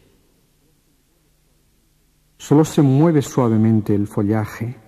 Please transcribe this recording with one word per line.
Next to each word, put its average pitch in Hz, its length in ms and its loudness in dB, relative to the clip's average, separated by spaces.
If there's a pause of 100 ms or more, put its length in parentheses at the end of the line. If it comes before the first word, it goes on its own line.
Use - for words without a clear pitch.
(2500)
Solo 151 260 2
se 156 160 -2
mueve 147 400 4
suavemente 110 720 0
el 101 120 -2
follaje 110 680 -4 (140)